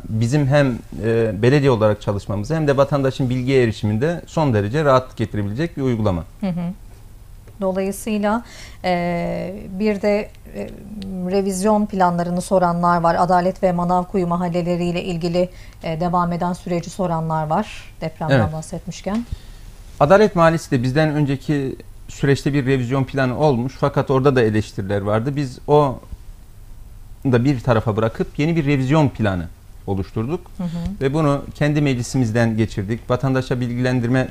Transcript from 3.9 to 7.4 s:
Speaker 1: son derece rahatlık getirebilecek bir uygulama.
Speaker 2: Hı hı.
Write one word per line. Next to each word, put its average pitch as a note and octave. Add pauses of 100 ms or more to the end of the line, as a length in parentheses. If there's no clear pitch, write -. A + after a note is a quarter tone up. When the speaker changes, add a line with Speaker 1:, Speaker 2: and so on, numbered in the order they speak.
Speaker 1:
son D3
derece G#2+
rahatlık -
getirebilecek G#2+
bir C#3+
uygulama. G#2+ (180)
Speaker 2:
Hı G3+
hı. F3 (1000)